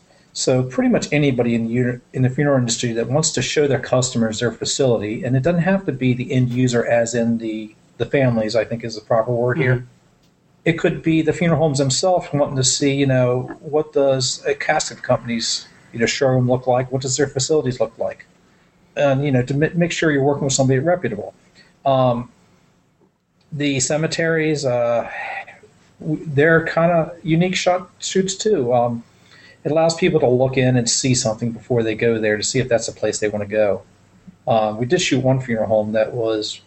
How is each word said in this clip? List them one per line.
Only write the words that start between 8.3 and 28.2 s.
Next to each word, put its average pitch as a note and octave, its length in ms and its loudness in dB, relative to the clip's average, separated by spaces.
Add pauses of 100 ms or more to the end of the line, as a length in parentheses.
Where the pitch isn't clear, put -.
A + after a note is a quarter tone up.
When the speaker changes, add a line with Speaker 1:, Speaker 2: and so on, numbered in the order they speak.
Speaker 1:
I G#2+ 100 2
think A#2 180 -8
is A2+ 100 -8
the G#2 80 -14
proper A#2 300 0
word B2 260 0
here. B2+ 200 2
Speaker 2:
Mm-hmm. B2 80 -8 (800)
Speaker 1:
It E3 140 0
could D3+ 240 -2
be D#3+ 220 2
the D3+ 100 0
funeral E3 260 2
homes D3 200 2
themselves E3 520 2
wanting C#3+ 240 0
to C3 80 -2
see, C#3 300 0
you C#3 140 2
know, B2+ 540 0
what D3+ 320 -4
does C3+ 520 0
a C#3+ 80 0
casket D3+ 480 -4
company's, A#2 680 -4 (240)
you B2 80 -12
know, A#2 60 2
showroom C3 420 2
look B2+ 200 0
like? B2+ 240 0
What C3 100 -4
does B2+ 160 -4
their D3 80 2
facilities C3+ 540 -2
look - 180 -4
like? - 300 -8 (680)
And, C#3 300 2
you D3 60 0
know, B2+ 100 2
to C3 140 -2
ma-, D#3 180 0
make E3+ 180 0
sure D#3+ 200 0
you're C#3 120 2
working C#3 200 0
with C3+ 100 -2
somebody C3 240 2
reputable. C3 560 -2 (500)
Um, B2+ 480 2 (1200)
the C#3 280 -2
cemeteries, D#3+ 840 0
uh, A#2+ 460 0 (880)
w-, D#3 280 -4
they're D#3+ 380 4
kinda E3 580 0
unique F3 320 2
shot F3+ 340 0 (100)
shoots F#3+ 360 -2